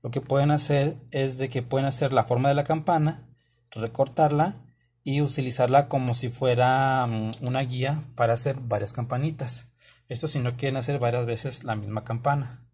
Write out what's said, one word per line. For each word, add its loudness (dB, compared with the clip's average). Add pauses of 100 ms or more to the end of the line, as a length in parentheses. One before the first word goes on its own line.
lo -6
que -2
pueden 2
hacer 2 (160)
es -2
de -2
que -4
pueden 0
hacer 0
la 4
forma 2
de 4
la 2
campana, 0 (420)
recortarla 2 (480)
y 0
utilizarla 2
como 0
si -4
fuera, 2
mm, -2 (100)
una -2
guía -4 (120)
para 2
hacer -4
varias -4
campanitas. -6 (400)
Esto -6
si -2
no -2
quieren -2
hacer -2
varias 0
veces -6
la -4
misma -6
campana. -4